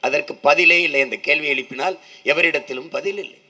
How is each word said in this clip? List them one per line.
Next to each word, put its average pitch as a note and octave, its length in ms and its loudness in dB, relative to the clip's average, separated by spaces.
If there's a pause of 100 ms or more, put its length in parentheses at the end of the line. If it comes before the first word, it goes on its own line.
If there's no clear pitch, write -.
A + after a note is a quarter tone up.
அதற்கு C#3+ 260 -2 (140)
பதிலே F3 400 6
இல்லை. C#3+ 180 0
அந்த A2+ 120 -6 (120)
கேள்வி D3+ 240 0
எழுப்பினால் C3+ 440 -4 (340)
எவரிடத்திலும் D3+ 640 -2
பதில் G3 260 -6
இல்லை. - 160 -18 (120)